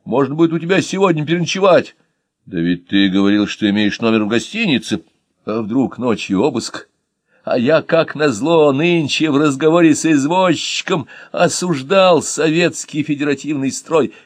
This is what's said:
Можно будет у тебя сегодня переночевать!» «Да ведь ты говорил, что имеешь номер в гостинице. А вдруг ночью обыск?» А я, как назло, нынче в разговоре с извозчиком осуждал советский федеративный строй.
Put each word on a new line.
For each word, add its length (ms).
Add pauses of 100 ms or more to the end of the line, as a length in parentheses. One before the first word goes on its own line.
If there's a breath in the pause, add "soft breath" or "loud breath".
Можно 300
будет 180
у 60
тебя 220
сегодня 460
переночевать!» 680 (500)
«Да 120
ведь 280
ты 240
говорил, 360
что 220
имеешь 320
номер 240
в 40
гостинице. 760 (420)
А 160
вдруг 380
ночью 420
обыск?» 480 (560)
А 140
я, 220
как 340
назло, 580
нынче 580
в 80
разговоре 560
с 100
извозчиком 1000 (260 loud breath)
осуждал 880
советский 840
федеративный 680
строй. 400 (140 loud breath)